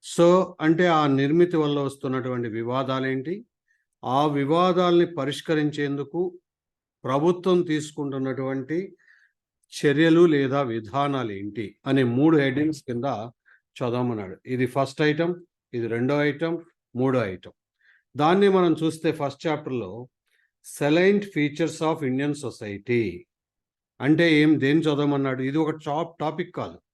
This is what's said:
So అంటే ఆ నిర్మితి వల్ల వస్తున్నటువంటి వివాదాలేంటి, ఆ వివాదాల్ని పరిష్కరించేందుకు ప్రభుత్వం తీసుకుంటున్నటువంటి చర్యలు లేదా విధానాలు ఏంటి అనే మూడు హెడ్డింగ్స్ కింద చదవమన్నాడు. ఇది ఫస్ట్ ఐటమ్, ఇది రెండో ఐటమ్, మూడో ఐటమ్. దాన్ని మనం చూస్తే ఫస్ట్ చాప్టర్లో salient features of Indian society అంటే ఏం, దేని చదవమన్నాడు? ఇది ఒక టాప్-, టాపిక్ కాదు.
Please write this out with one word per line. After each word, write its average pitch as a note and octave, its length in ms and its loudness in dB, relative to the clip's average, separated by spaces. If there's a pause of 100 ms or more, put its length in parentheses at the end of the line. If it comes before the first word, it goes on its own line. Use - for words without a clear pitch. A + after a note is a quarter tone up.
(180)
So F3+ 440 4
అంటే D#3+ 260 4
ఆ D#3 200 4
నిర్మితి D3+ 500 2
వల్ల D3 220 0
వస్తున్నటువంటి C3 680 -6
వివాదాలేంటి, C3 960 -4 (600)
ఆ C3+ 220 2
వివాదాల్ని F3 760 2
పరిష్కరించేందుకు D3 1300 -4 (640)
ప్రభుత్వం F3 580 2
తీసుకుంటున్నటువంటి C3+ 1300 -4 (800)
చర్యలు D#3+ 500 4
లేదా C#3+ 360 2
విధానాలు A#2+ 720 -4
ఏంటి G#2 540 -10
అనే C3+ 180 2
మూడు C3+ 340 4
హెడ్డింగ్స్ C#3+ 460 0
కింద A#2+ 460 -6 (460)
చదవమన్నాడు. A#2 720 -4
ఇది B2+ 200 -2
ఫస్ట్ C3+ 360 -2
ఐటమ్, D#3+ 340 0 (380)
ఇది A#2 140 -4
రెండో B2+ 360 0
ఐటమ్, D#3+ 340 -2 (380)
మూడో B2+ 300 0
ఐటమ్. F#2 280 -12 (640)
దాన్ని F#3 320 4
మనం F3+ 340 4
చూస్తే D#3+ 280 -2
ఫస్ట్ D3 360 -6
చాప్టర్లో B2+ 600 -6 (760)
salient F3+ 440 4 (120)
features D3 320 -2
of D#3+ 340 -4
Indian C#3 320 -2 (100)
society G#2 800 -4 (760)
అంటే D#3 320 4
ఏం, D3+ 260 4
దేని C#3+ 220 2
చదవమన్నాడు? C#3 600 0
ఇది C3+ 160 -2
ఒక D#3 120 0
టాప్-, D#3 500 -6
టాపిక్ D#3+ 360 -6
కాదు. F#2+ 240 -10 (140)